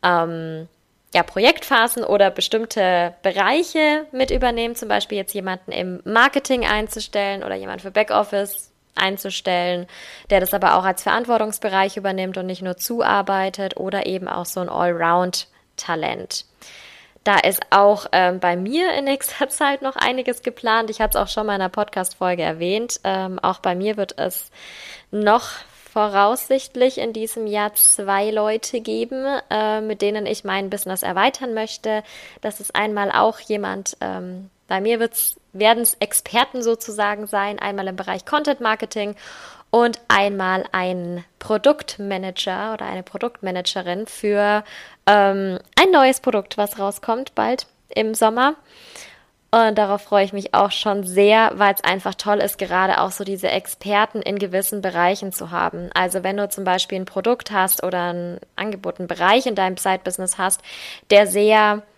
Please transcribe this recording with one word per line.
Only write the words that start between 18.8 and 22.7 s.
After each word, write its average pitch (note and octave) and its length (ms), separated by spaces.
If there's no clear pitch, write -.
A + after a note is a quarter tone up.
in C#4 100
nächster C4+ 440
<laughs> - 0
Zeit C#4 340
noch C4+ 140
einiges B3 460
geplant. A3+ 480
Ich A3 100
hatte G#3+ 180
es - 60
auch - 80
schon A3 140
mal G#3 100
in F#3+ 40
einer F#3 100
Podcast-Folge F#3 720
erwähnt. F3 600